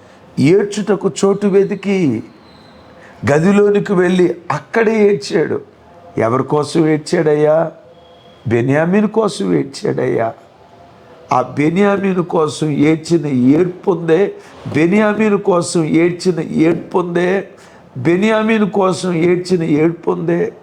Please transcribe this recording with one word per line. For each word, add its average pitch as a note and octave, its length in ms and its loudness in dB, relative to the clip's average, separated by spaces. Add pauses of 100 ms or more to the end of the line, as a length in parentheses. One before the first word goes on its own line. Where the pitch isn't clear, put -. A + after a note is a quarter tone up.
(400)
ఏడ్చుటకు G3 720 0 (140)
చోటు G3+ 220 0
వెతికి F#3+ 760 0 (1080)
గదిలోనికి G3+ 600 2
వెళ్ళి F3+ 420 2 (160)
అక్కడే G#3+ 560 0
ఏడ్చాడు. D3 540 -2 (560)
ఎవరి A#2 260 0
కోసం D3+ 440 0
ఏడ్చాడయ్యా? D#3 840 0 (760)
బెన్యామీన్ D3+ 600 2
కోసం G3+ 460 -2
ఏడ్చాడయ్యా. C3 800 -2 (1000)
ఆ B2+ 80 2
బెన్యామీను F#3 840 0
కోసం D#3 460 -2
ఏడ్చిన D3+ 580 0
ఏడ్పు C#3+ 640 2
ఉందే, E3+ 440 0 (400)
బెన్యామీను G#3 640 2
కోసం F3 460 0
ఏడ్చిన E3+ 560 0
ఏడ్పు D#3+ 580 -2
ఉందే, F3+ 500 -2 (500)
బెన్యామీను G#3+ 720 0
కోసం F#3 440 -2
ఏడ్చిన F3 500 0
ఏడ్పు D#3+ 480 0
ఉందే. F3 520 -2